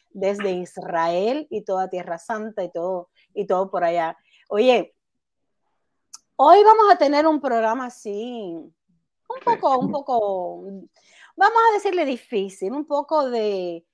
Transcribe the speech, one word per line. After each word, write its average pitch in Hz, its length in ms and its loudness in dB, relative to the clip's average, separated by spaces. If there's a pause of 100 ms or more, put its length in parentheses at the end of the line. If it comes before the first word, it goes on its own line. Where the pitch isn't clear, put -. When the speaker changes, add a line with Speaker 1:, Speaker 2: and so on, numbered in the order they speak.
(120)
Speaker 1:
desde 202 400 -4
Israel 180 1000 -4
y 214 120 -6
toda 185 260 -4
Tierra 175 280 -8
Santa 214 460 -8
y 175 80 -8
todo, 180 380 -6 (240)
y 202 120 -6
todo 190 240 -2
por 180 140 -4
allá. 170 340 -2 (320)
Oye, 233 460 2 (1400)
hoy 339 260 8
vamos 440 280 8
a 370 60 8
tener 294 300 2
un 302 140 2
programa 233 460 -2
así, 214 680 -10
un - 180 -18 (640)
Speaker 2:
Sí. - 40 -16
Speaker 1:
poco, 339 360 0
un - 120 -4
poco 196 720 -4 (720)
vamos 427 240 2 (100)
a 427 40 4
decirle 359 320 -2
difícil, 196 680 -6
un 294 120 -6
poco 285 440 -2
de, 190 640 -4